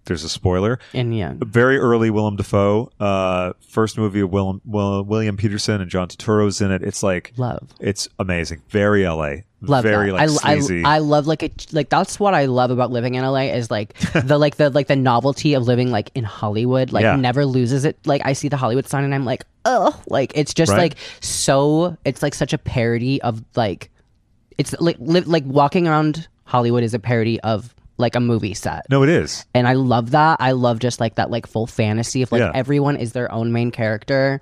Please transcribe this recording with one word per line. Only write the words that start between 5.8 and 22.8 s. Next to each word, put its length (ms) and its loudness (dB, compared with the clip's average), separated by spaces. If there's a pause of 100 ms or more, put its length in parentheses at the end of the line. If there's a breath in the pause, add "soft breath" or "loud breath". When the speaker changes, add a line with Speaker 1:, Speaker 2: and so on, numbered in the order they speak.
Speaker 1:
and 80 -6
John 200 -2
Turturro's 520 0
in 120 0
it. 100 -2
It's 220 -6
like, 320 -2
Speaker 2:
Love. 320 -6 (100)
Speaker 1:
it's 300 -4 (100)
amazing. 500 -4
Very 380 2
L 180 -2
A. 200 -6 (160)
Speaker 2:
Love 220 0
Speaker 1:
Very, 300 2
Speaker 2:
that. 0 -
Speaker 1:
like, 80 0
Speaker 2:
I, 320 2
I, 80 2
Speaker 1:
sleazy. 240 -2
Speaker 2:
I 140 4
love, 280 2
like, 160 -2
a, 80 -4 (220)
like, 160 -2
that's 320 0
what 120 2
I 120 2
love 260 2
about 220 0
living 240 -2
in 80 -2
L 120 0
A 140 0
is, 220 -4
like, 260 -4
Speaker 1:
<laughs> 260 0
Speaker 2:
the, 140 4
like, 160 2
the, 160 2
like, 160 2
the 80 2
novelty 600 2
of 100 2
living, 260 2
like, 240 -2
in 80 -4
Hollywood, 680 -2
like, 100 2
Speaker 1:
Yeah. 140 4
Speaker 2:
never 280 2
loses 400 0
it. 220 0
Like, 180 0
I 100 0
see 140 -6
the 80 -2
Hollywood 300 0
sign 160 -2
and 100 -2
I'm 120 -2
like, 200 -4 (200)
"Ugh." 280 2 (140)
Like, 300 -2
it's 180 -2
just, 160 2
Speaker 1:
Right. 80 4
Speaker 2:
like, 180 2 (240 loud breath)
so, 840 0
it's, 180 -2
like, 120 -2
such 180 -2
a 60 -2
parody 640 0